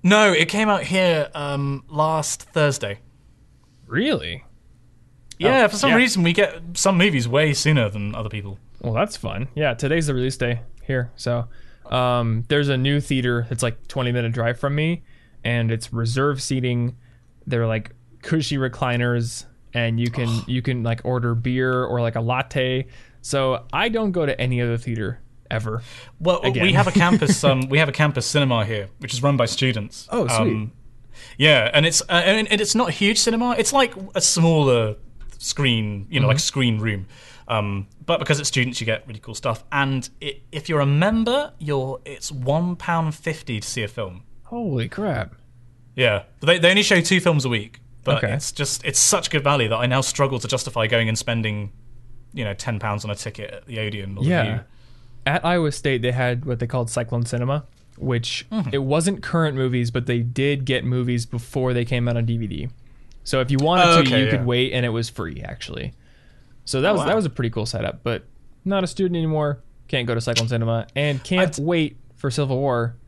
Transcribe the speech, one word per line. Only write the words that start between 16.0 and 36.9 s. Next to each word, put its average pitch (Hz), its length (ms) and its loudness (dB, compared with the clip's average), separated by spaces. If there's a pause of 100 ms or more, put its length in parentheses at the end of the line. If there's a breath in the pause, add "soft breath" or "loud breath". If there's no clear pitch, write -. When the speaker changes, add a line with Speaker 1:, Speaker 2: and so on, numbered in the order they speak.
Speaker 2:
seating. 123 560 -2 (500 soft breath)
They're, 117 200 0
like, 110 240 -2 (300)
cushy 151 360 -2
recliners, 120 880 0 (280)
and 117 260 0
you 120 120 0
can, 120 180 -2
Speaker 1:
Oh. 113 180 -2
Speaker 2:
you 127 140 -2
can, 123 220 -2
like, 117 200 -2
order 120 300 0
beer 127 500 0
or, 123 180 -2
like, 117 140 -2
a 117 60 -2
latte. 127 680 -2 (340 soft breath)
So 131 500 -2
I 185 180 0
don't 220 220 0
go 175 140 0
to 139 140 -2
any 127 220 0
other 117 160 0
theater 113 420 -6 (300)
ever 110 320 -4 (380 loud breath)
Speaker 1:
Well, 170 240 2
we - 60 2
Speaker 2:
again. 147 240 4
Speaker 1:
have 190 140 6
a 185 40 0
campus, 175 520 2
Speaker 2:
<laughs> 143 60 6
Speaker 1:
um, 131 200 0
we 143 100 2
have 151 100 4
a 131 40 -6
campus 147 320 2
cinema 123 400 2
here, 104 240 -4 (100)
which 131 140 -8
is 123 100 -4
run 143 140 4
by 120 80 4
students. 117 680 -2
Speaker 2:
Oh, 214 160 0
sweet. 117 120 2
Speaker 1:
Um, 110 320 0 (680 loud breath)
yeah, 131 360 6
and 151 120 6
it's, 165 160 2
uh, - 120 -10
and, 196 380 4
and 208 100 2
it's 208 140 0
not 226 140 2
a - 20 -2
huge 202 260 2
cinema. 233 400 0
It's - 160 0
like 269 200 4 (220)
a 185 60 2
smaller 139 760 4 (420)
screen, 110 720 -2
you 139 100 0
know, 135 80 4
like, 131 100 6
Speaker 2:
Mm-hmm. - 40 0
Speaker 1:
screen 120 380 0
room. 101 260 -2 (420 loud breath)